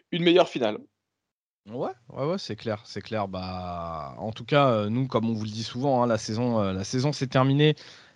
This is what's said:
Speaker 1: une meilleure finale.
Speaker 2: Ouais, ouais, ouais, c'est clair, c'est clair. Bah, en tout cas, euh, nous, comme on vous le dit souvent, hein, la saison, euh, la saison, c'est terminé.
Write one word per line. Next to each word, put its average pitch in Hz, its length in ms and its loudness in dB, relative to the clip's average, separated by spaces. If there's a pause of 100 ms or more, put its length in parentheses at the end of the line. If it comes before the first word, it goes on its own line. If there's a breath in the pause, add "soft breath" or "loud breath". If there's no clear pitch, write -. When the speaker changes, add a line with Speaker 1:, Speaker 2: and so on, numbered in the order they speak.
(120 soft breath)
Speaker 1:
une 170 100 0
meilleure 175 260 6
finale. 113 300 -2 (920)
Speaker 2:
Ouais, 139 200 -6 (240)
ouais, 131 100 -4
ouais, 175 140 -2
c'est 110 180 -8
clair, 107 280 -6
c'est - 180 -12
clair. 107 260 -4
Bah, 87 880 -8
en 104 140 -6
tout 120 120 -12
cas, 143 240 6
euh, 107 200 2
nous, 127 180 0
comme 113 220 0
on 113 60 0
vous 107 100 -4
le 107 60 -6
dit 110 120 -6
souvent, 123 400 0
hein, 123 40 2
la 113 100 2
saison, 113 440 -2
euh, 98 120 0
la 95 120 -4
saison, 131 280 0
c'est 143 140 -4
terminé. 139 480 4 (420 loud breath)